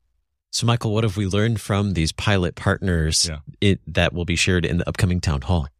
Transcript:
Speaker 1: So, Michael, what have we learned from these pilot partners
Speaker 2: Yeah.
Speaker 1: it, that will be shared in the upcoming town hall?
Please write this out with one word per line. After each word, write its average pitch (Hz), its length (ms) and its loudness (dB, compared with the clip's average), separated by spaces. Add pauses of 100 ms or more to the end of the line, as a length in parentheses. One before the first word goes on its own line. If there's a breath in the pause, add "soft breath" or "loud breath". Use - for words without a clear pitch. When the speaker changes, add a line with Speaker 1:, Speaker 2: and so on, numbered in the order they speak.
(520)
Speaker 1:
So, - 160 -2
Michael, 117 260 0
what 110 100 2
have 104 140 -2
we 104 80 0
learned 104 340 0
from 101 340 -2
these 80 180 0
pilot 95 440 0
partners 87 720 0
Speaker 2:
Yeah. 78 120 -8 (200)
Speaker 1:
it, 98 220 2 (120)
that 87 200 2
will 85 120 -4
be 85 100 -2
shared 90 280 2
in 82 140 0
the 87 100 0
upcoming 90 340 0
town 71 200 0
hall? 78 260 0 (120)